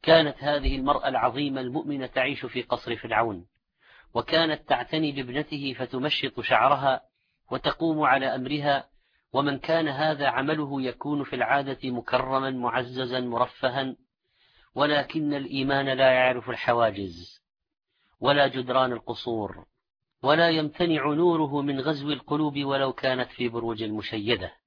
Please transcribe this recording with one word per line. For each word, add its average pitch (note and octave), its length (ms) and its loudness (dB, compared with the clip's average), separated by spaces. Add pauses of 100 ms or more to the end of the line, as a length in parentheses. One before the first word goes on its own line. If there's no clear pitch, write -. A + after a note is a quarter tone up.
كانت D#3+ 400 6
هذه C#3 320 0
المرأة C3+ 320 0
العظيمة C3 540 0
المؤمنة C3+ 440 -4
تعيش C3 400 -2
في B2 160 -6
قصر A#2 340 -4
فرعون، A2 500 -2 (680)
وكانت D#3 560 0
تعتني D3 420 0
بابنته C#3 640 -6
فتمشط C3 680 -4
شعرها C3 600 2 (500)
وتقوم D3+ 500 -2
على C3+ 240 4
أمرها، C#3 640 -2 (440)
ومن C#3 260 0
كان D#3+ 280 0
هذا C#3+ 400 -2
عمله C#3 540 -2
يكون C#3+ 420 -4
في C3 120 -8
العادة C3 560 0
مكرما C3 580 -2
معززا B2+ 720 -4
مرفها، B2 760 -2 (800)
ولكن D3 580 0
الإيمان C3+ 560 0
لا C3 220 6
يعرف B2+ 380 2
الحواجز G2+ 960 -2 (760)
ولا C#3 280 4
جدران B2+ 440 0
القصور، A2 720 -6 (560)
ولا D#3+ 280 6
يمتنع D3+ 640 0
نوره D#3 480 2
من C#3 180 -2
غزو D3 320 -2
القلوب C#3+ 520 -2
ولو C3+ 300 0
كانت B2+ 380 -2
في A#2+ 180 -2
بروج A2+ 340 -4
مشيدة. G#2+ 680 -2 (160)